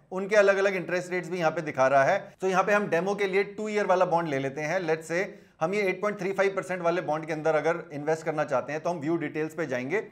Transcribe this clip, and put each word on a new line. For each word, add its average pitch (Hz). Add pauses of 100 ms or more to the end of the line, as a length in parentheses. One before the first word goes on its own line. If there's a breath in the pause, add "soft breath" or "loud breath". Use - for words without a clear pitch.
(120)
उनके 190
अलग 196
अलग 196
इंटरेस्ट 175
रेट्स 175
भी 185
यहाँ 160
पे 160
दिखा 131
रहा 135
है। 180 (220 loud breath)
तो 185
यहाँ 185
पे 208
हम 202
डेमो 175
के 196
लिए 190
टू 214
ईयर 208
वाला 180
बॉन्ड 165
ले 139
लेते 135
हैं। 160
Let's 160
say 175 (380 loud breath)
हम 170
ये 208
एट 214
पॉइंट 208
थ्री 196
फ़ाइव 190
परसेंट 180
वाले 170
बॉन्ड 156
के 165
अंदर 156
अगर 160 (100)
इन्वेस्ट 151
करना 151
चाहते 135
हैं 151
तो 170
हम 175
व्यू 156
डिटेल्स 156
पे 165
जाएंगे। 131 (120)